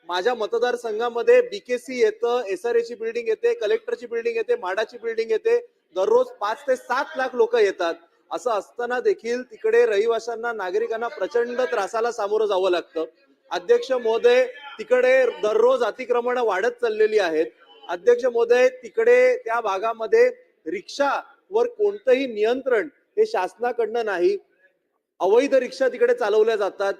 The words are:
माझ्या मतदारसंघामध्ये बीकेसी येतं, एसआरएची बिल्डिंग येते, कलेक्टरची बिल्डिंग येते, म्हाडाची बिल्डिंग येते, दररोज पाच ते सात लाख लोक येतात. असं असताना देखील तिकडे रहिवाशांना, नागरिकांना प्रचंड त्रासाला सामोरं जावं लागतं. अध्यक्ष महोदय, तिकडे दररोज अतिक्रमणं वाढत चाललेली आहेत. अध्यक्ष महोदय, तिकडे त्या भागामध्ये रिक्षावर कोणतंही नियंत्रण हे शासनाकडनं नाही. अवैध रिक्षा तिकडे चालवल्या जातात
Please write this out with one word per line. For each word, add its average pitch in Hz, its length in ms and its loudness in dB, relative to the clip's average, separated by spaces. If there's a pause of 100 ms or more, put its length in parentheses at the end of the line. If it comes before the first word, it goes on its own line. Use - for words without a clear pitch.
माझ्या 180 260 -2
मतदारसंघामध्ये 233 1080 0
बीकेसी 240 600 -6
येतं, 233 420 0
एसआरएची 233 520 -4
बिल्डिंग 226 320 -8
येते, 226 260 0
कलेक्टरची 233 540 -4
बिल्डिंग 233 280 -6
येते, 226 200 -2
म्हाडाची 214 420 -6
बिल्डिंग 226 340 -4
येते, 226 280 2 (360)
दररोज 220 320 2 (120)
पाच 214 220 -4
ते 262 140 0
सात 254 300 -4 (120)
लाख 262 160 -2
लोक 240 220 0
येतात. 190 380 0 (380)
असं 170 200 -6
असताना 240 480 -6
देखील 233 440 -2
तिकडे 226 420 2
रहिवाशांना, 226 680 -2
नागरिकांना 220 540 -4
प्रचंड 240 540 -4
त्रासाला 226 500 -2
सामोरं 214 340 -2
जावं 196 260 0
लागतं. 165 340 -4 (460)
अध्यक्ष 226 400 0
महोदय, 240 560 2 (320)
तिकडे 254 460 2
दररोज 233 580 2
अतिक्रमणं 240 600 -2
वाढत 220 380 0
चाललेली 214 380 2
आहेत. 165 260 0 (440)
अध्यक्ष 233 360 2
महोदय, 240 440 4
तिकडे 247 680 2
त्या 226 220 -4
भागामध्ये 226 680 2 (420)
रिक्षावर 226 960 -4
कोणतंही 233 580 0
नियंत्रण 233 600 0 (300)
हे 220 80 4
शासनाकडनं 220 800 -4
नाही. 190 320 0 (840)
अवैध 220 360 2
रिक्षा - 320 0
तिकडे 240 260 0
चालवल्या 220 420 2
जातात 196 440 -4